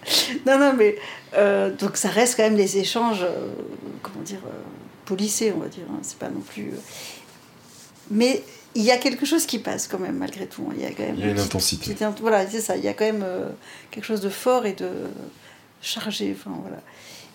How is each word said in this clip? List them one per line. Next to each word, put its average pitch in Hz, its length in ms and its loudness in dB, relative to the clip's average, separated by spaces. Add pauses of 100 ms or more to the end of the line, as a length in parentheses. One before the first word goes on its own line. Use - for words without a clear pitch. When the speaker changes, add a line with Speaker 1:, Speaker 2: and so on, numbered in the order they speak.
(480)
Speaker 1:
Non, 269 100 8
non, 277 180 8
mais, 208 200 6 (420)
euh, 196 380 6
donc 202 220 -2
ça 202 120 0
reste 233 260 4
quand 220 80 4
même 220 120 6
des 190 240 4
échanges, 220 420 2
euh, - 320 -2 (480)
comment 196 220 -10
dire, 196 240 -10
euh, - 120 -10 (460)
polissés, 208 500 0
on - 40 -2
va - 80 -4
dire, 180 240 -14
hein. 214 100 -6
C'est - 160 -10
pas - 120 -8
non - 120 -6
plus, - 320 -10
euh. - 40 -8 (1300)
Mais 240 320 4 (300)
il 233 100 0
y 233 80 8
a 247 60 8
quelque 277 280 0
chose 311 200 2
qui 233 140 -2
passe - 280 -4
quand 190 120 -4
même, 185 180 -4
malgré 190 300 -6
tout, - 220 -10
hein. - 60 -4
Il 65 60 -6
y 67 40 -4
a - 60 -6
quand - 120 -6
même - 120 -2
Speaker 2:
Il 92 60 -4
y - 40 -2
a - 20 0
une 104 80 2
Speaker 1:
petite, 101 120 0
Speaker 2:
intensité. 90 460 -2
Speaker 1:
petite - 80 -6
int-, 214 200 0
voilà, 214 260 4
c'est 214 140 -4
ça. 190 140 0
Il 185 80 -2
y 196 40 2
a 202 60 2
quand 214 120 0
même, 214 180 0
euh, 190 260 -4 (420)
quelque 214 140 -10
chose 214 160 -2
de 196 80 -2
fort 247 360 2
et 196 80 0
de 180 160 -6 (920)
chargé, 202 560 -4
enfin, 196 240 -10
voilà. 190 160 -10 (580)